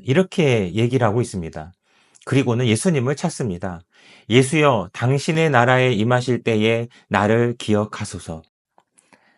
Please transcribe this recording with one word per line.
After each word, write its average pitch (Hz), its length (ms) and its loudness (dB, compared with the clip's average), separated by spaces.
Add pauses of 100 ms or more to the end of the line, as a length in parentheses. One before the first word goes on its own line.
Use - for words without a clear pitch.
이렇게 131 720 0
얘기를 120 320 0
하고 107 140 0
있습니다. 82 520 -8 (520)
그리고는 123 420 0
예수님을 135 480 0
찾습니다. 92 680 -8 (480)
"예수여, 127 600 2
당신의 151 580 -2
나라에 127 420 4
임하실 120 520 0
때에 113 440 0 (200)
나를 113 500 2
기억하소서." 101 840 -4 (960)